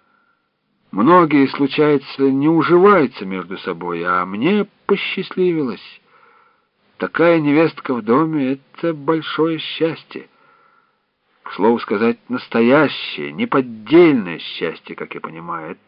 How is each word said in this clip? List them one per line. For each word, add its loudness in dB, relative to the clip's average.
Многие, 4
случается, 0
не 2
уживаются 4
между -8
собой, -6
а -2
мне 0
посчастливилось. -4
Такая 2
невестка 0
в -4
доме — 0
это -4
большое -4
счастье. -6
К -16
слову 2
сказать, -2
настоящее, 0
неподдельное 2
счастье, -10
как -12
я -14
понимаю, -12